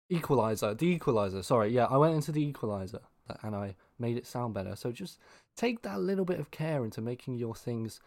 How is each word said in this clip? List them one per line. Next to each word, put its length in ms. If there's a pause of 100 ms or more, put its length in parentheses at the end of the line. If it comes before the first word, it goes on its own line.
Equalizer, 640
the 120
equalizer, 560
sorry. 280
Yeah, 160
I 100
went 180
into 180
the 140
equalizer 540 (420)
and 140
I 180 (240)
made 180
it 100
sound 280
better. 220
So 160
just 260 (380)
take 260
that 180
little 240
bit 140
of 120
care 340
into 160
making 360
your 180
things 520